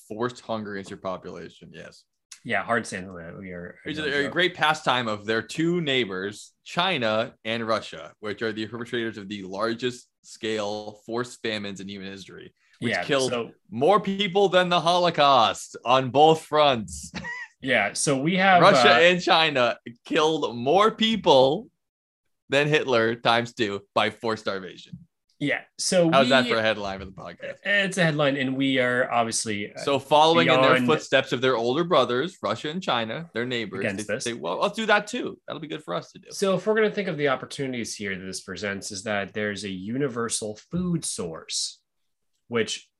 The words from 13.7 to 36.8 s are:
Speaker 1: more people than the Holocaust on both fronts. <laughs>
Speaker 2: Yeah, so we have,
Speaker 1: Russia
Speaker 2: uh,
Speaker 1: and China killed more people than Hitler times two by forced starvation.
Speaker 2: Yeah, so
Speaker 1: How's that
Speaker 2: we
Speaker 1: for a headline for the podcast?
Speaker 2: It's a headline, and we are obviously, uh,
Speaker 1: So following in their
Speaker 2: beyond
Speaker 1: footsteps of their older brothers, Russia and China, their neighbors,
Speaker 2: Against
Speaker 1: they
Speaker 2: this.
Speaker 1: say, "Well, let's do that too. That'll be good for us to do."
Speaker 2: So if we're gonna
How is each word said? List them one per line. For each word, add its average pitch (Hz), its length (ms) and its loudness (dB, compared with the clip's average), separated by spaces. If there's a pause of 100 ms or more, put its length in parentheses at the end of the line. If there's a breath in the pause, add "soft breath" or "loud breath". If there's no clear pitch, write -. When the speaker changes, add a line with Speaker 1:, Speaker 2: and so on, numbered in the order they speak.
Speaker 1:
more 151 300 4
people 196 480 0
than 180 220 4
the 175 100 2
Holocaust 147 1040 2
on 131 240 4
both 156 380 6
fronts. 139 680 0
<laughs> - 60 -12 (400 loud breath)
Speaker 2:
Yeah, 113 300 0
so 143 240 0
we 160 220 0
have, 185 240 6
Speaker 1:
Russia 127 320 8
Speaker 2:
uh, - 60 6
Speaker 1:
and 175 200 6
China 147 560 2 (300)
killed 156 500 0
more 170 340 4
people 180 800 4 (800)
than 139 200 4
Hitler 120 480 2
times 120 360 0
two 101 300 -2 (120)
by 107 140 2
forced 110 360 -4
starvation. 95 520 -10 (420)
Speaker 2:
Yeah, 135 220 -2 (180)
so 175 320 2
Speaker 1:
How's 139 180 6
that 127 160 6
Speaker 2:
we 120 60 -4
Speaker 1:
for 117 80 2
a 110 40 0
headline 101 360 -2
for 95 80 -12
the 95 60 -16
podcast? 87 520 -14
Speaker 2:
It's 196 320 0
a 180 80 4
headline, 147 320 2
and 131 220 -2
we 135 200 2
are 123 320 0
obviously, 113 640 -2
uh, - 60 -14
Speaker 1:
So 139 180 0
following 165 500 6
in 131 120 4
their 131 140 6
Speaker 2:
beyond 123 120 2
Speaker 1:
footsteps 143 460 2
of 127 80 -2
their 131 160 2
older 127 280 0
brothers, 139 580 2
Russia 110 280 -4
and 185 120 -8
China, 123 500 -4
their 117 140 -4
neighbors, 107 340 -6
Speaker 2:
Against 101 260 -4
Speaker 1:
they 101 80 -4
Speaker 2:
this. - 100 -8
Speaker 1:
say, 117 100 -4
"Well, 95 260 -6
let's 202 160 -2
do 220 100 -4
that 208 200 2
too. - 400 -8
That'll 147 140 -10
be 156 80 -14
good 156 160 -10
for 170 100 -8
us - 180 -8
to - 60 -20
do." - 120 -20
Speaker 2:
So 196 260 0
if - 100 -4
we're 214 80 2
gonna 214 160 2